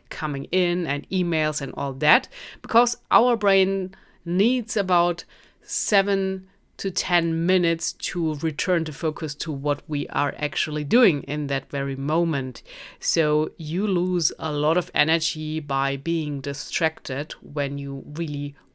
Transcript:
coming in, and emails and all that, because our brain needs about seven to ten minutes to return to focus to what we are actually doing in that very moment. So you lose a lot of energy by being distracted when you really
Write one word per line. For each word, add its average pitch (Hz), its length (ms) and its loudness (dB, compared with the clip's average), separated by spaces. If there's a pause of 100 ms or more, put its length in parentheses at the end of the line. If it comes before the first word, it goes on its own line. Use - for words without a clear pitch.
coming 143 360 -6
in, 175 420 0
and 143 240 -4
emails 165 500 0
and 135 160 -6
all 139 160 -4
that, 147 340 4 (360)
because 233 340 4 (140)
our 233 260 6
brain 196 560 2 (320)
needs 214 500 2
about 175 500 2 (360)
seven 196 840 0 (300)
to 196 140 -4
ten 165 540 0
minutes 175 480 2
to 160 420 -2
return 160 480 0
to 151 80 -4
focus 151 420 -4
to - 160 -8
what 143 380 -2
we 143 220 -2
are 143 280 -2
actually 151 460 -4
doing 180 400 4
in 147 240 -4
that 139 220 -4
very 139 260 -4
moment. 143 640 0 (380)
So 151 560 2
you 170 320 -2
lose 180 500 0
a 156 140 -4
lot 151 240 2
of 175 180 -2
energy 156 680 0
by 139 340 -2
being 147 460 -2
distracted 147 880 -4 (100)
when 143 360 -4
you 139 280 -8
really 143 500 -6 (200)